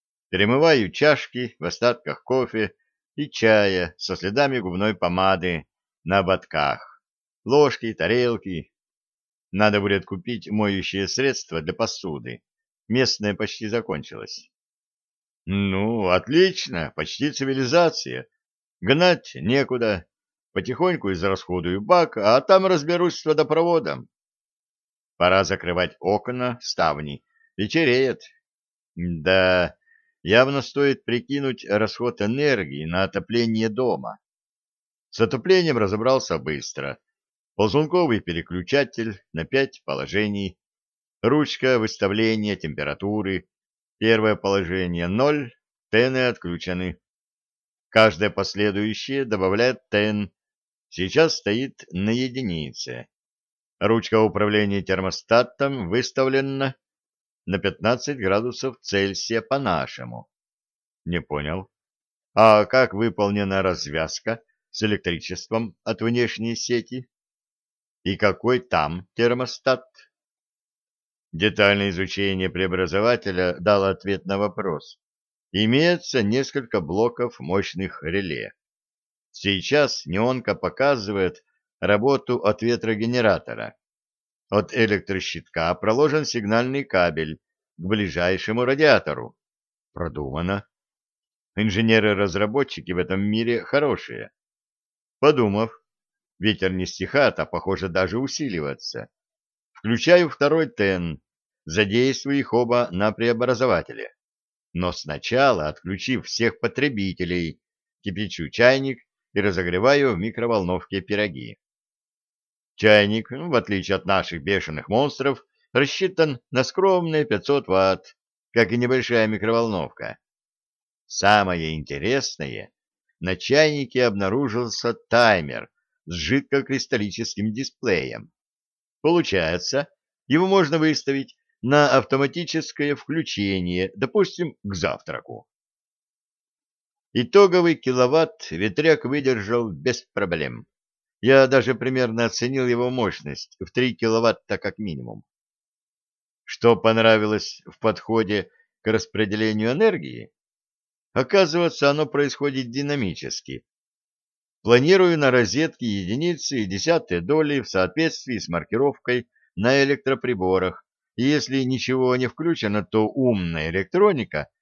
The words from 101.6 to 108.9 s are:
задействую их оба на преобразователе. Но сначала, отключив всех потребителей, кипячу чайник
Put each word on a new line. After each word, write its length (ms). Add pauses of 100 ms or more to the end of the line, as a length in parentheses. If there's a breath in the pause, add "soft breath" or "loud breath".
задействую 720
их 140
оба 380
на 200
преобразователе. 1040 (560)
Но 220
сначала, 720
отключив 600
всех 340
потребителей, 1000 (420)
кипячу 480
чайник 500 (340)